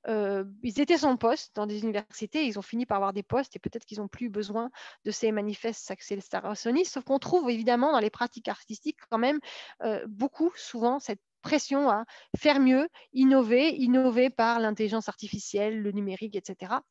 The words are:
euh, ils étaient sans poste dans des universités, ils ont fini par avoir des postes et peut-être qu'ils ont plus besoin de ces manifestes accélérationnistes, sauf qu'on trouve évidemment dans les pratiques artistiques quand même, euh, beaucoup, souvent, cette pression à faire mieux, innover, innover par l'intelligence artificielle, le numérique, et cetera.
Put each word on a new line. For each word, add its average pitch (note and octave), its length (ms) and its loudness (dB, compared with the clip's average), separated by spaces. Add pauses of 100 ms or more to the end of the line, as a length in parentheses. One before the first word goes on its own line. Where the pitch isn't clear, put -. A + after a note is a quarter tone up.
euh, G3+ 360 -2 (180)
ils A#3 160 -4
étaient D4 200 2
sans C4 180 2
poste - 400 -2
dans G#3 100 -4
des G#3 160 -6
universités, A3 640 -4
ils G#3 140 -4
ont G3 40 -10
fini A#3 220 -6
par G3+ 140 -2
avoir G3 160 -2
des G3+ 80 -4
postes B3+ 340 -4
et - 20 -12
peut-être - 280 -12
qu'ils G#3+ 160 -10
ont G3+ 60 -8
plus A#3+ 200 -8
besoin G#3 420 -6 (360)
de G#3+ 40 -4
ces A3 220 0
manifestes G#3 580 -6
accélérationnistes, A3 1000 -4
sauf B3+ 120 -8
qu'on C4+ 140 0
trouve D#4 320 0
évidemment A#3+ 420 2
dans B3+ 80 4
les A3 100 0
pratiques - 380 -6
artistiques - 500 -10 (100)
quand A3+ 100 -2
même, C4+ 220 2 (420)
euh, G#3+ 240 -4
beaucoup, C4+ 500 -2
souvent, A#3+ 440 -2
cette - 220 -8 (180)
pression C#4 480 0
à G#3+ 160 0 (320)
faire D4 220 4
mieux, C4+ 300 6 (240)
innover, C4 580 6
innover B3+ 600 4
par A#3 280 2
l'intelligence G#3+ 500 0
artificielle, G#3 720 -4
le G#3 120 -2
numérique, G3+ 420 -6
et F#3+ 100 -6
cetera. G3 460 -8